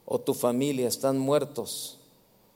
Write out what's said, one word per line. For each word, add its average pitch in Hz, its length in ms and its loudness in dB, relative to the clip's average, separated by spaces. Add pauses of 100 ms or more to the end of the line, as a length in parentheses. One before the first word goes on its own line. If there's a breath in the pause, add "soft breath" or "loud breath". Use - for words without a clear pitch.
o 120 120 0
tu 127 160 0
familia 127 540 2
están 135 320 0
muertos, 135 800 -2 (580)